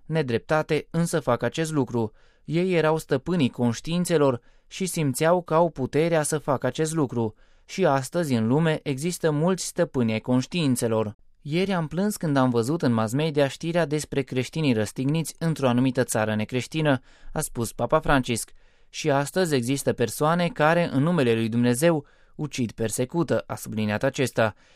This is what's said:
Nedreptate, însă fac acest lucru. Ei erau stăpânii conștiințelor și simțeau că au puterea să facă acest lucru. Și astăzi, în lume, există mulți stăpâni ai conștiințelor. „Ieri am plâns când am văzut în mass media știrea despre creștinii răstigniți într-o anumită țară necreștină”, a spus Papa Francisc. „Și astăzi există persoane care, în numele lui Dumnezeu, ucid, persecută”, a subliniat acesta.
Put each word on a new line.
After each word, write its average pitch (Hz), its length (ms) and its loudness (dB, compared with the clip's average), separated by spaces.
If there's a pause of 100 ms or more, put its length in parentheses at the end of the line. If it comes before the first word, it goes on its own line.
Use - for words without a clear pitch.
Nedreptate, 156 840 0
însă 165 300 0
fac 120 220 0
acest 156 300 -2
lucru. 117 400 0 (320)
Ei 175 280 0
erau 156 260 2
stăpânii 156 520 0
conștiințelor 143 920 0 (260)
și - 200 -6
simțeau 160 560 2
că 160 120 -2
au 165 160 4
puterea 151 520 0
să 151 160 -2
facă 131 280 -2
acest 156 280 -2
lucru. 120 400 0 (300)
Și 190 220 -2
astăzi, 139 480 0
în 110 120 2
lume, 156 360 2
există 156 480 -2
mulți 170 340 0
stăpâni 127 480 0
ai 110 80 -2
conștiințelor. 123 960 0 (240)
„Ieri 180 320 -2
am 170 140 -2
plâns 196 300 -4
când 147 200 -2
am 131 140 4
văzut 120 320 0
în 127 100 0
mass 110 200 0
media 143 360 2
știrea 165 380 -2
despre 143 360 -2
creștinii 131 500 -2
răstigniți 135 680 -2
într-o 147 300 0
anumită 123 360 2
țară 107 300 0
necreștină”, 127 680 0 (320)
a 156 80 -4
spus 117 320 -6
Papa 156 280 0
Francisc. 131 520 0 (360)
„Și - 220 -4
astăzi 143 440 0
există 127 380 0
persoane 156 560 0
care, 165 440 2
în 135 100 2
numele 147 320 2
lui 113 140 0
Dumnezeu, 123 580 2 (280)
ucid, 131 380 -4
persecută”, 127 720 -2
a - 80 -10
subliniat 107 480 -4
acesta. 127 520 0 (220)